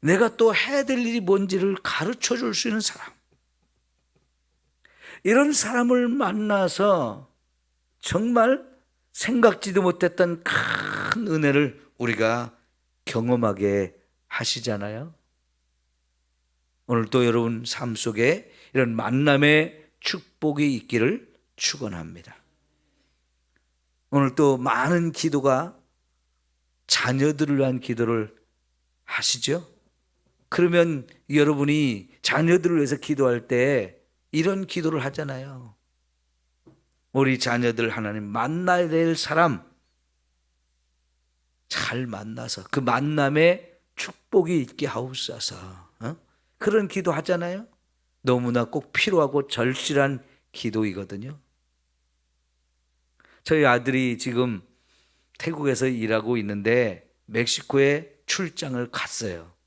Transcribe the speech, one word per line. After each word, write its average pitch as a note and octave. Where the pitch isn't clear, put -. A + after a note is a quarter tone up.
내가 G3
또 A3+
해야 C#4
될 C4
일이 A#3
뭔지를 F#3+
가르쳐 A#3+
줄 A#3
수 -
있는 A3
사람. -
이런 C4+
사람을 B3
만나서 G3
정말 A#3+
생각지도 G#3
못했던 F3
큰 -
은혜를 D3
우리가 A#2
경험하게 G2+
하시잖아요. A2+
오늘 A#2
또 B2
여러분 A#2
삶 A#2+
속에 A#2+
이런 A#2+
만남의 C#3+
축복이 D3
있기를 A#2+
축원합니다. F2
오늘 C3+
또 C#3+
많은 D#3
기도가 C#3+
자녀들을 C#3+
위한 C3
기도를 A#2
하시죠? -
그러면 E3+
여러분이 C#3+
자녀들을 E3+
위해서 C#3+
기도할 C3
때 B2
이런 F#3
기도를 D#3
하잖아요. C3
우리 C3
자녀들 A#2+
하나님 G#2+
만나야 E3
될 E3
사람 D#3
잘 -
만나서 A2
그 C#3+
만남에 D3
축복이 -
있게 C3
하옵소서. B2
어? C3
그런 G#3
기도 F3+
하잖아요. F3
너무나 B2
꼭 C#3
필요하고 D3
절실한 C3
기도이거든요. G#2+
저희 D#3
아들이 B2
지금 A#2+
태국에서 C#3+
일하고 A2+
있는데 G#2
멕시코에 C#3
출장을 C#3
갔어요. F2